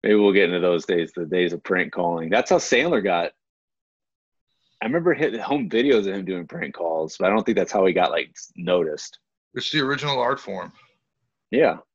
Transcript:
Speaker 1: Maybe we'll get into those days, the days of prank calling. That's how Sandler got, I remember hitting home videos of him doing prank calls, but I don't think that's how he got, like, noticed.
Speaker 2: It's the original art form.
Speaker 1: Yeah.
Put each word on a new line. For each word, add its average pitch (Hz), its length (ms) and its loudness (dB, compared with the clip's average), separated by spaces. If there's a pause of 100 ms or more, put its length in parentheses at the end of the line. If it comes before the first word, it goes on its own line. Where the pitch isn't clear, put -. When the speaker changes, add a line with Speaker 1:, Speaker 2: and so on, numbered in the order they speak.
Speaker 1:
Maybe 104 140 4
we'll 101 160 6
get 98 180 6
into 87 100 0
those 87 240 2
days, 85 320 0
the 87 80 -6
days 87 300 0
of - 80 -10
prank 92 300 -2
calling. 85 360 -2
That's - 220 2
how 180 80 4
Sandler 135 440 0
got, 87 300 0 (1500)
I - 20 -6
remember 165 300 0
hitting 113 260 -4
home 131 300 -4
videos 120 300 4
of 98 140 -2
him 95 120 -6
doing 87 200 -6
prank 76 280 -10
calls, 80 420 -4
but 92 100 0
I 95 40 4
don't 107 140 2
think 113 120 0
that's 92 160 0
how 95 140 4
he 90 80 2
got, 90 160 2
like, 80 240 -4 (220)
noticed. 85 600 -2 (360)
Speaker 2:
It's - 160 -6
the 151 100 -2
original 139 400 -2
art 131 180 0
form. 90 320 -10 (800)
Speaker 1:
Yeah. 123 280 2 (160)